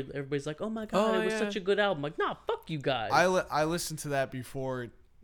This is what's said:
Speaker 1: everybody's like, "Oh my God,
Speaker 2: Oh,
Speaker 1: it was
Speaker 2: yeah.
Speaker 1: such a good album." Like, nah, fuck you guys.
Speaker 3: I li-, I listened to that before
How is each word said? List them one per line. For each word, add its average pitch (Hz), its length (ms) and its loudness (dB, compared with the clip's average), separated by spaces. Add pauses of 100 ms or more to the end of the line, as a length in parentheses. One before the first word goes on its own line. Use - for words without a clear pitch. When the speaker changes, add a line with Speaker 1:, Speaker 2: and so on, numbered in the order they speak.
(160)
Speaker 1:
everybody's 143 320 -4
like, 151 140 -6
"Oh 208 100 -2
my 220 160 -6
God, 220 280 4
Speaker 2:
Oh, 220 60 2
Speaker 1:
it 220 40 0
was 220 100 0
Speaker 2:
yeah. 220 60 -2
Speaker 1:
such 208 140 -2
a 214 40 -2
good 196 200 2
album." 190 220 2
Like, 147 160 -4
nah, 349 160 0 (140)
fuck 453 240 -4
you 156 80 -2
guys. 120 340 0
Speaker 3:
I 170 140 6
li-, 185 240 4
I 151 140 4
listened 165 340 -4
to - 100 -8
that 135 220 0
before 127 560 -6 (360)